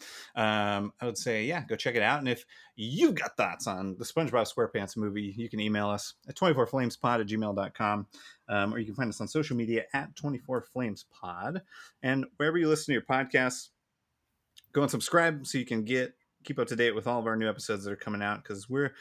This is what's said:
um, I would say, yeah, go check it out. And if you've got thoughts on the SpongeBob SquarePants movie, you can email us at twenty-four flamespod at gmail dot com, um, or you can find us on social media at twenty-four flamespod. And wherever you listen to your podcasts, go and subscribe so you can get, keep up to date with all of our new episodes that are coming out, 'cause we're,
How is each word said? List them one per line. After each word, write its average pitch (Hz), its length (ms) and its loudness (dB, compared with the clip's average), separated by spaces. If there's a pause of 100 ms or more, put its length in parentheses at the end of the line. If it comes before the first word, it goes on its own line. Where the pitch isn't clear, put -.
(360)
um, 104 640 2
I 123 40 -6
would 113 120 -4
say, 110 280 0
yeah, 160 220 -2
go 113 80 -2
check 120 200 -2
it 107 80 4
out. 135 160 4
And 131 100 0
if - 160 -2 (300)
you've 165 400 4
got 117 220 -6
thoughts 87 300 0
on 95 300 -4
the - 80 -8
SpongeBob 120 480 2
SquarePants 107 440 0
movie, 104 380 -2
you 117 140 -6
can 107 100 -4
email 104 300 2
us - 240 -4 (160)
at 143 60 -12
twenty-four 135 320 4
flamespod 120 540 0
at 104 60 -2
gmail 107 280 0
dot 95 180 -2
com, 104 320 0 (440)
um, 101 240 0
or 120 60 -4
you 110 60 -4
can 104 100 -10
find 123 140 -2
us 101 120 -8
on 101 80 -6
social 151 280 -2
media 113 360 0
at 143 220 -4
twenty-four 127 500 -4 (100)
flamespod. 110 840 -6 (420)
And 131 220 2 (120)
wherever 160 200 2
you 160 100 4
listen 156 200 2
to 147 60 2
your 117 100 2
podcasts, 131 640 2 (1040)
go 143 80 4
and 139 100 2
subscribe 156 560 2
so 139 100 -4
you 123 80 -2
can 113 200 0
get, 127 280 0 (300)
keep 139 160 -6
up 120 80 0
to 123 80 -4
date 113 200 4
with 107 120 -2
all 120 120 2
of 113 80 -2
our 110 100 2
new 110 120 2
episodes 101 360 -4
that 101 60 -6
are 101 60 -4
coming 104 240 -6
out, 104 220 -2
'cause 101 260 -10
we're, 135 320 0